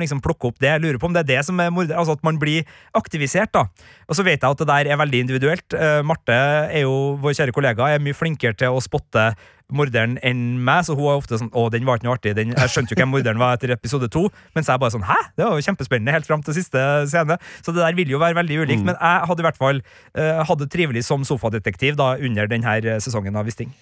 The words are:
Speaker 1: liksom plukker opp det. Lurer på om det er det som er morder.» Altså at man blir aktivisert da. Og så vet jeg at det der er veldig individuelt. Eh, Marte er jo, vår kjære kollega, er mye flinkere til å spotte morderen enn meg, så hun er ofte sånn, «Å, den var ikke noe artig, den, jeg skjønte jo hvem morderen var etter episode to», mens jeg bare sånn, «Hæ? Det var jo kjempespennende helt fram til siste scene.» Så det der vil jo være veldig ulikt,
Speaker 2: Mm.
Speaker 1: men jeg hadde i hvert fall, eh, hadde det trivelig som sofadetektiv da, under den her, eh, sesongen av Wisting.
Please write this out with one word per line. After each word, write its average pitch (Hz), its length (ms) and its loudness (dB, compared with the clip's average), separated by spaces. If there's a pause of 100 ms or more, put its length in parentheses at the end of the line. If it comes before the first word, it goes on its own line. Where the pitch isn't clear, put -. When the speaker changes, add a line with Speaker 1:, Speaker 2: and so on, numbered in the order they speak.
Speaker 1:
liksom 143 160 -4
plukker 131 320 -2
opp - 80 -20
det. 139 140 4 (100)
Lurer 139 160 -2
på 160 80 -2
om 175 80 -2
det 170 80 2
er 135 140 0
det - 100 2
som 185 160 -2
er 175 80 0
morder.» 175 240 -2
Altså 160 220 0
at - 100 -4
man 160 140 2
blir 151 260 0 (240)
aktivisert 175 640 0
da. 147 80 4 (460)
Og 160 80 0
så 190 100 0
vet 156 140 2
jeg 131 80 4
at 143 100 -2
det 156 80 0
der 143 240 2
er 147 80 2
veldig 135 240 2
individuelt. 131 480 -2
Eh, 151 320 2
Marte 151 320 0 (320)
er 151 160 0
jo, 139 320 0
vår 143 240 -2
kjære 131 160 0
kollega, 127 320 2
er 147 160 2
mye 143 80 -2
flinkere 143 480 -2
til 127 160 2
å 127 80 -2
spotte 113 480 0 (400)
morderen 123 480 0
enn 123 400 -2
meg, 139 240 2
så 160 80 -4
hun 143 160 0
er 143 80 4
ofte 120 240 -4
sånn, 117 160 -6
«Å, 117 160 2
den 113 160 -2
var 123 80 2
ikke 113 80 -6
noe 123 140 0
artig, 104 180 -2
den, 110 160 0
jeg 127 160 2
skjønte 123 240 -2
jo 104 60 0
hvem 131 100 2
morderen 123 320 0
var 123 160 4
etter 123 160 -4
episode 123 400 -4
to», 170 140 0 (260)
mens 156 160 -2
jeg 131 140 0
bare 117 100 0
sånn, 107 160 -6
«Hæ? - 80 2 (160)
Det 175 140 0
var 196 100 0
jo 147 80 -2
kjempespennende 131 480 -2
helt 156 160 -2
fram 151 160 0
til 156 140 -4
siste 135 240 -2 (260)
scene.» 165 300 0 (260)
Så - 80 -4
det 175 80 0
der 170 160 2
vil 160 160 0
jo 139 80 0
være 170 160 2
veldig 160 300 0
ulikt, 117 160 0
Speaker 2:
Mm. 98 80 0
Speaker 1:
men 175 100 -4
jeg 170 300 4
hadde 170 100 0
i 165 60 2
hvert 156 160 0
fall, 139 180 2 (320)
eh, 160 320 0
hadde 156 220 0
det - 100 -8
trivelig 131 320 0
som 139 160 0
sofadetektiv 113 720 -2
da, 139 140 2 (100)
under 107 320 0
den 117 160 0
her, 110 160 0
eh, 113 160 -2
sesongen 104 400 -4
av 107 80 -4
Wisting. 117 340 -10